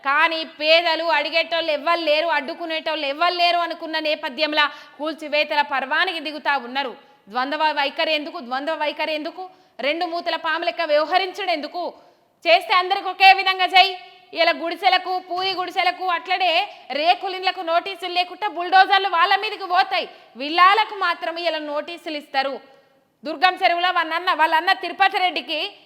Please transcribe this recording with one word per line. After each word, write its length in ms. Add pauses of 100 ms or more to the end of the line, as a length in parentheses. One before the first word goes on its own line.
కానీ 300 (220)
పేదలు 460 (120)
అడిగేటోళ్ళు 580
ఎవ్వరు 320
లేరు, 200 (100)
అడ్డుకునేటోళ్ళు 720
ఎవ్వరు 300
లేరు 240
అనుకున్న 320 (100)
నేపథ్యంలో 580 (320)
కూల్చివేతల 640 (120)
పర్వానికి 520
దిగుతా 280 (140)
ఉన్నారు. 240 (400)
ద్వంద్వ 460
వైఖరి 400
ఎందుకు, 200 (100)
ద్వంద్వ 340
వైఖరి 380
ఎందుకు, 240 (420)
రెండు 280
మూతల 320
పాము 220
లెక్క 240
వ్యవహరించడం 680
ఎందుకు? 260 (600)
చేస్తే 360
అందరికి 320
ఒకే 160 (100)
విధంగా 360
చేయి. 180 (480)
ఇలా 120 (100)
గుడిసెలకు, 500 (160)
పూరి 300
గుడిసెలకు, 560
అట్లనే 360 (480)
రేకులిండ్లకు 720
నోటీసులు 480
లేకుండా 380
బుల్డోజర్లు 600
వాళ్ళ 260
మీదకి 320
పోతాయి, 320 (340)
విల్లాలకు 640
మాత్రం 320 (100)
ఇలా 140 (120)
నోటీసులు 480
ఇస్తారు. 340 (720)
దుర్గం 340
చెరువులో 380
వాళ్ళ 200
అన్న, 100 (120)
వాళ్ళ 200
అన్న 100 (120)
తిరుపతి 400
రెడ్డికి 380 (240)